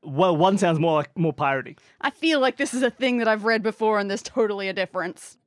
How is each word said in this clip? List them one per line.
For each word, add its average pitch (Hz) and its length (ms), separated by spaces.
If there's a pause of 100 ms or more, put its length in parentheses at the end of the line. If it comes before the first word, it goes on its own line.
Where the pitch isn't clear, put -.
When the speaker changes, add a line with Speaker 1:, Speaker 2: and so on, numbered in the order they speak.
Speaker 1:
Well, 165 300
one 190 220
sounds 170 200
more 165 140
like, 147 240
more 165 160
piratey. 135 460 (220)
Speaker 2:
I 269 100
feel 311 280
like 254 180
this 262 180
is 254 80
a 240 80
thing 247 260
that 233 100
I've 214 160
read 220 200
before, 220 340
and 202 100
there's 196 140
totally 202 460
a 190 60
difference. 185 640 (120)